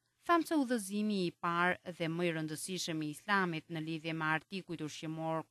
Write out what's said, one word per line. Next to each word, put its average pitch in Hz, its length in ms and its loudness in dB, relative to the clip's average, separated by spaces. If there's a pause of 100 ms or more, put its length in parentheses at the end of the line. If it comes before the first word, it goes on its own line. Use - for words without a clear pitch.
(280)
Tham 339 160 6
se 330 140 2
udhëzimi 214 640 0
i 170 120 2 (100)
parë 175 540 2
dhe 170 120 0
më 170 160 0
i 170 80 2
rëndësishëm 160 720 -4
i 151 100 -4
Islamit 180 560 2
në 160 160 -4
lidhje 160 280 -4
me 160 120 -2
artikujt 160 560 -2
ushqimor 160 680 -4